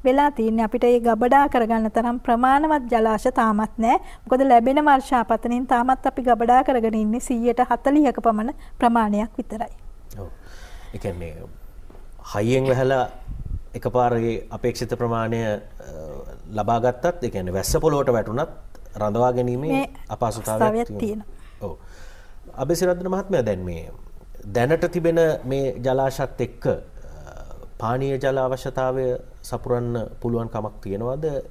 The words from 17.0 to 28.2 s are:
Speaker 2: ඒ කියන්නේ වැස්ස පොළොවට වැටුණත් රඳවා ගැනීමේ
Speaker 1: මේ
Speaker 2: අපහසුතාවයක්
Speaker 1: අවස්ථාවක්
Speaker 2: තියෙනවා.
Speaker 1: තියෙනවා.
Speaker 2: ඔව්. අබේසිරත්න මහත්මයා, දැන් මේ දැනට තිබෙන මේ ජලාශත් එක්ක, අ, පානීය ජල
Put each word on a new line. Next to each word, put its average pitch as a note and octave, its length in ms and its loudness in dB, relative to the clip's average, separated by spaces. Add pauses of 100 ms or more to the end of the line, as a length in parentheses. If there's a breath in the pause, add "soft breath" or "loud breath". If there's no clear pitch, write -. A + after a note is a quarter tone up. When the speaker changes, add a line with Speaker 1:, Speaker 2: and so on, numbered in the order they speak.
Speaker 2:
ඒ A2+ 60 -2
කියන්නේ F2+ 240 -4
වැස්ස F#2+ 280 0
පොළොවට C#3+ 320 2
වැටුණත් A2+ 360 -2 (480)
රඳවා G#2+ 360 2
ගැනීමේ B2 380 -2
Speaker 1:
මේ C4+ 180 0 (200)
Speaker 2:
අපහසුතාවයක් A2 520 -2
Speaker 1:
අවස්ථාවක් A3+ 260 2
Speaker 2:
තියෙනවා. G#3 120 -8
Speaker 1:
තියෙනවා. G#3+ 280 -4 (340 soft breath)
Speaker 2:
ඔව්. E3+ 160 -8 (800 soft breath)
අබේසිරත්න F3 520 0
මහත්මයා, F#3 360 0
දැන් G2+ 140 -2
මේ E2+ 320 -8 (640)
දැනට D#3+ 360 2
තිබෙන E3+ 280 2 (260)
මේ C3+ 380 -2
ජලාශත් C3 580 0
එක්ක, - 240 -6
අ, A#2+ 100 2 (1000)
පානීය C3 400 -2
ජල C3+ 200 0